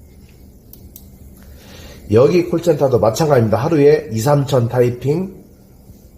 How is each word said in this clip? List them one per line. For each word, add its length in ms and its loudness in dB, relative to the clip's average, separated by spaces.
여기 380 4
콜센터도 500 0
마찬가지입니다. 580 0
하루에 540 0
이삼천 580 -2
타이핑 760 -4